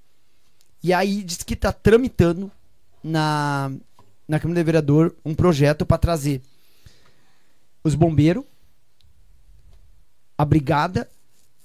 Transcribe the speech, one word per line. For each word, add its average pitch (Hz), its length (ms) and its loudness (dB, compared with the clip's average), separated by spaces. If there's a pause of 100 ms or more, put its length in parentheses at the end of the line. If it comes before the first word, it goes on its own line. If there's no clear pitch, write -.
(800)
E 170 120 -2
aí 196 320 -2
diz 170 140 -10
que - 180 -10
tá 202 160 -2
tramitando 196 800 2 (500)
na, 147 680 -2 (560)
na 156 100 -2
Câmara 170 220 -2
de 165 40 -2
Vereador 156 600 2
um 156 100 -6
projeto 151 500 2
pra 160 140 2
trazer 147 420 -2 (1400)
os 156 140 0
bombeiros, 165 480 2 (1900)
a 147 80 0
brigada 156 640 -2 (560)